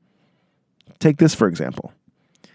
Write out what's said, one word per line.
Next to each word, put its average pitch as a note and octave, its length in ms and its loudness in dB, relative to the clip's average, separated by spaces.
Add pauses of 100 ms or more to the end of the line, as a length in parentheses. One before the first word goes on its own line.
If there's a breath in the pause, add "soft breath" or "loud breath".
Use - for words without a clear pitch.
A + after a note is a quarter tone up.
(1000)
Take D3+ 200 2
this, D#3+ 160 4
for - 120 0
example. D#2 460 -8 (640 soft breath)